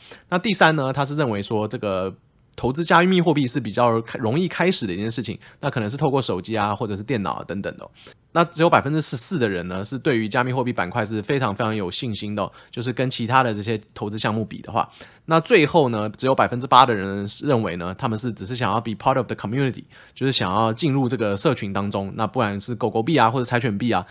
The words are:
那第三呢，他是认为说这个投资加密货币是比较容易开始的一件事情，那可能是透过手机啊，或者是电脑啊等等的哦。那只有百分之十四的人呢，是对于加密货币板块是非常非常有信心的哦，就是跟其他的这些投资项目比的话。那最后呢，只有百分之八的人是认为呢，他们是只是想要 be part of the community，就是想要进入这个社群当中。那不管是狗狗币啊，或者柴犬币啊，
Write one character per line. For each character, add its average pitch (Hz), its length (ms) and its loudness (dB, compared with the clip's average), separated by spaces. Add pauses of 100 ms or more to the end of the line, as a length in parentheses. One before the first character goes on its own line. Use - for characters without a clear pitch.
(300)
那 180 100 0
第 190 140 0
三 160 240 6
呢， 131 160 0
他 139 120 -2
是 143 120 -6
认 147 120 0
为 101 120 -2
说 107 260 -2
这 120 120 -8
个 95 340 -2 (420)
投 123 160 -2
资 151 140 -2
加 170 160 6
密 185 180 4
货 170 140 4
币 143 120 2
是 127 140 -2
比 117 120 -6
较 113 300 2 (160)
容 113 220 0
易 185 80 0
开 175 240 0
始 127 160 -2
的 90 60 -4
一 87 40 -6
件 107 140 -4
事 127 100 -4
情， 107 160 -6 (220)
那 143 100 -4
可 117 120 -2
能 107 80 -2
是 127 80 -8
透 143 120 2
过 135 120 0
手 92 200 -4
机 107 140 -6
啊， 104 180 0
或 107 140 -4
者 101 80 -4
是 101 80 -6
电 113 180 -2
脑 82 120 -2
啊 53 120 -10
等 98 160 -8
等 - 160 -8
的 - 60 -16
哦。 - 80 -18 (420)
那 165 120 4
只 160 160 -4
有 170 80 6
百 156 100 4
分 120 140 -2
之 156 80 0
十 - 160 -4
四 160 220 0
的 113 100 2
人 87 180 -4
呢， 92 160 -6
是 131 140 -8
对 123 220 2
于 110 100 -2
加 123 140 2
密 127 100 -4
货 127 100 0
币 123 80 -4
板 90 180 -2
块 113 140 -2
是 107 180 -4
非 139 180 -2
常 110 160 0
非 123 80 -2
常 110 120 0
有 98 140 -4
信 113 260 -6
心 104 200 -6
的 101 80 -2
哦， 92 80 -8 (180)
就 - 120 -8
是 120 120 -4
跟 127 160 -2
其 120 160 -4
他 131 160 4
的 120 100 2
这 104 120 -4
些 110 160 -2 (160)
投 107 140 -6
资 107 100 -6
项 110 120 -2
目 110 140 -2
比 - 160 -12
的 - 100 -16
话。 - 160 0 (420)
那 160 100 6
最 165 260 4
后 143 240 4
呢， 107 260 -2
只 - 100 -4
有 131 80 4
百 120 140 4
分 120 120 -4
之 120 60 -6
八 131 200 10
的 123 80 4
人 101 340 -2
是 - 180 -6
认 135 180 2
为 87 140 -2
呢， 87 200 -4
他 135 100 -4
们 110 100 -2
是 120 140 -4
只 101 140 -10
是 120 100 -8
想 120 160 0
要 107 80 2
be 113 120 -4
part 131 260 0
of 123 80 0
the 113 100 -6
community， 123 480 -4 (300)
就 - 120 -4
是 135 60 2
想 95 220 0
要 110 180 4
进 131 220 0
入 131 160 2
这 127 80 -2
个 101 180 0
社 131 180 2
群 101 200 -6
当 101 160 -2
中。 98 260 -4
那 110 120 0
不 127 120 -4
管 101 220 0
是 120 140 -6
狗 113 140 -2
狗 110 120 -2
币 165 160 2
啊， 113 120 6
或 127 100 -2
者 123 40 0
柴 120 160 -2
犬 117 160 -2
币 117 160 -2
啊， 92 180 0